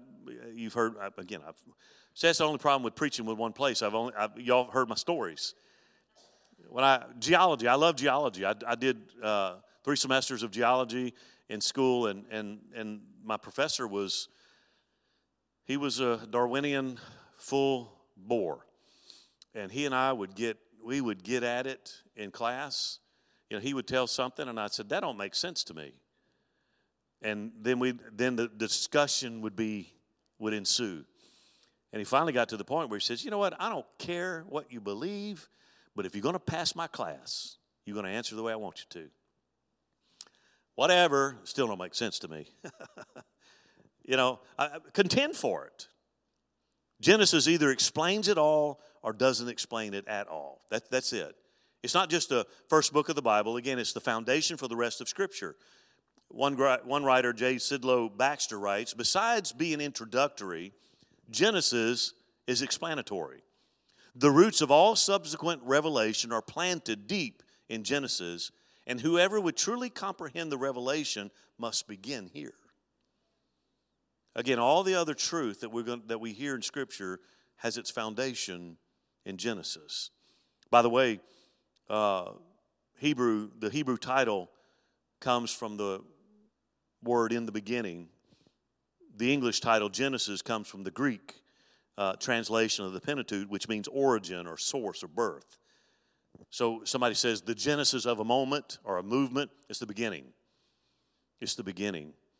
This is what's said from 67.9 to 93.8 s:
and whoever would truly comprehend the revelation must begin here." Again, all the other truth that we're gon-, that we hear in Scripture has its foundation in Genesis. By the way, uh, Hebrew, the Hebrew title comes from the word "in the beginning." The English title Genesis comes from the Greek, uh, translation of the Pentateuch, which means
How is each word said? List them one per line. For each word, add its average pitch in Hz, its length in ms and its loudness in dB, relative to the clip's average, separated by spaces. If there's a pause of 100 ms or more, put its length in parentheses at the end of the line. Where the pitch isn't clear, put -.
and 123 140 -4
whoever 175 400 4
would 165 160 0
truly 247 340 -2
comprehend 165 640 -6
the 135 60 -2
revelation 131 720 -2 (280)
must 117 300 -4
begin 107 440 -10
here." 76 220 -14 (1800)
Again, 120 220 0
all 143 240 6
the 190 140 2
other 156 180 0
truth 131 460 -2
that 117 80 -8
we're 117 160 -4
gon-, 120 240 -6
that 117 100 -4
we 113 140 -8
hear 135 240 -6
in 110 60 -8
Scripture 95 580 -6 (380)
has 117 200 -4
its 110 100 -10
foundation 107 920 -6 (460)
in 98 120 -10
Genesis. - 760 -6 (600)
By 120 120 4
the 120 80 4
way, 120 300 2 (680)
uh, 104 440 0 (640)
Hebrew, 120 580 0
the 107 140 -4
Hebrew 131 260 -2
title 117 540 0 (680)
comes 120 320 0
from 107 240 -8
the 98 240 -4 (1000)
word 117 320 2
"in 117 140 -2
the 107 60 -8
beginning." 101 560 -4 (1080)
The 120 160 2
English 123 280 2
title 110 280 4
Genesis 107 540 -4
comes 110 240 -4
from 98 160 -14
the 95 80 -8
Greek, 123 520 -6 (540)
uh, 95 200 0
translation 113 680 0
of 92 80 -6
the 92 80 -8
Pentateuch, 107 480 -4
which 101 200 -6
means 107 180 -4